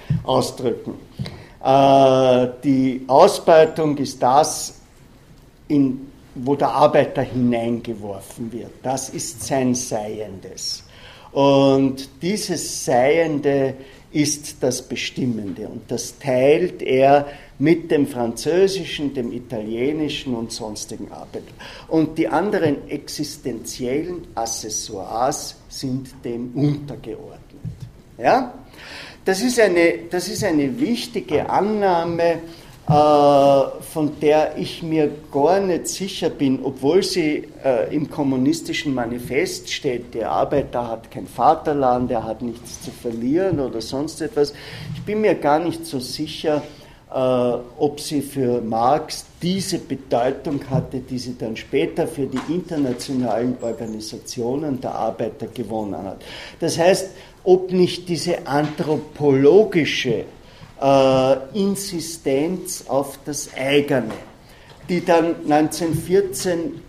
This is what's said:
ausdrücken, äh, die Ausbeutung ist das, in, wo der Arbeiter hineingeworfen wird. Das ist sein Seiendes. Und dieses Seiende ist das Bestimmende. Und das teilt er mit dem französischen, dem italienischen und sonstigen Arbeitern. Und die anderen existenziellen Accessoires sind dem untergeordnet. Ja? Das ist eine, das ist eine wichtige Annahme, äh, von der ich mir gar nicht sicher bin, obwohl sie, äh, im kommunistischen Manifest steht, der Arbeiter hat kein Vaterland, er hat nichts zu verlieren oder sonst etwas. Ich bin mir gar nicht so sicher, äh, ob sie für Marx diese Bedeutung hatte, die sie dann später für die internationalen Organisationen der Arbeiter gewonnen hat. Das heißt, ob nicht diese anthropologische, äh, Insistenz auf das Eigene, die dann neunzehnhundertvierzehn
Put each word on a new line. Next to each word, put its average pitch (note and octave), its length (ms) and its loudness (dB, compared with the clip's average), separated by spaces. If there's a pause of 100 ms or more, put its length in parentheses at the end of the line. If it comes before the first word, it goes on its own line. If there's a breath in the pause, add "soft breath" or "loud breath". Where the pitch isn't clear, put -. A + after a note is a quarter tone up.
(240 loud breath)
ausdrücken, B2 680 -2 (720 loud breath)
äh, C3 840 6 (160)
die C3 420 0
Ausbeutung D#3+ 920 6
ist C3+ 240 -6
das, - 580 2 (880)
in, C#3 400 2 (260)
wo C3+ 220 0
der C#3+ 140 0
Arbeiter C#3+ 520 4
hineingeworfen A#2 1300 -4
wird. G2+ 180 -12 (120)
Das C3 280 -4
ist - 340 -10
sein B2+ 300 0
Seiendes. G#2 1080 -8 (500 loud breath)
Und C#3 760 4 (140)
dieses F3+ 600 -4
Seiende C#3+ 920 2 (380 loud breath)
ist - 500 -4
das B2+ 200 -2
Bestimmende. G#2+ 840 -6
Und A2+ 220 -14
das - 280 -6
teilt C#3 640 2
er C#3 440 4 (320 loud breath)
mit D#3+ 320 2
dem D3 160 4
französischen, D3 1040 -2
dem B2 200 -6
italienischen B2+ 1000 -4
und A2+ 180 -6
sonstigen G#2+ 600 -12
Arbeitern. - 420 -14 (340 loud breath)
Und D#3 280 0
die D#3+ 120 0
anderen D#3+ 600 0
existenziellen C#3+ 1500 -8
Accessoires A2 1200 -4 (120)
sind C3 400 -6 (160)
dem A#2+ 300 -8
untergeordnet. C#3+ 840 -4 (800)
Ja? G#3+ 360 2 (720 loud breath)
Das F#3+ 180 0
ist B3 180 2
eine, F3 380 4 (120)
das F3+ 180 -4
ist - 160 -4
eine C#3+ 360 0
wichtige F3+ 720 -2
Annahme, E3+ 880 2 (500 loud breath)
äh, C#3+ 920 6
von - 380 -2
der D3+ 360 4
ich - 260 -8
mir D#3 280 0 (200)
gar D#3+ 300 4
nicht F3+ 260 -2
sicher F#3 440 -4
bin, C#3 340 0
obwohl C#3+ 380 2
sie, D#3 440 -2 (160)
äh, B2+ 320 0
im D3 160 -2
kommunistischen C#3+ 840 0
Manifest B2 760 -4
steht, A#2+ 440 -6
der A2 160 -4
Arbeiter B2 580 0
hat A2+ 220 -10
kein G2+ 160 -12
Vaterland, B2+ 840 2
er A2+ 140 -2
hat A2 180 -6
nichts - 380 -10
zu C3+ 100 -12
verlieren C#3 720 -2
oder A2+ 220 -4
sonst D3 400 -8
etwas. - 320 0 (400 loud breath)
Ich - 80 -10
bin G#3+ 180 -4
mir G#3 140 4
gar D3 260 2
nicht E3+ 260 -4
so C3+ 140 -6
sicher, D3+ 640 -4 (500 loud breath)
äh, B2+ 400 2 (260)
ob - 220 -2
sie C#3+ 220 -4
für B2 380 -2
Marx A#2 680 0 (160)
diese F3+ 360 -2
Bedeutung C3+ 920 -4
hatte, - 280 -2
die B2+ 200 -8
sie A#2+ 180 -10
dann A2 200 -8
später D#3+ 520 -2
für C3+ 180 -4
die B2+ 220 -6
internationalen B2+ 1120 -2
Organisationen A#2+ 1200 -6
der A#2 140 -6
Arbeiter A2 520 -4
gewonnen G#2+ 560 -8
hat. G2 200 -12 (360 loud breath)
Das D#3+ 200 -2
heißt, F#3 320 4 (340 loud breath)
ob F#3 280 4
nicht F3+ 360 2
diese E3+ 380 -4
anthropologische, C#3+ 1800 2 (580 loud breath)
äh, C3+ 540 6 (160)
Insistenz F3+ 1400 -4
auf C3+ 360 -2
das - 300 -8
Eigene, C3+ 580 0 (760 loud breath)
die F3 160 -2
dann E3 420 2
neunzehnhundertvierzehn E3 1400 0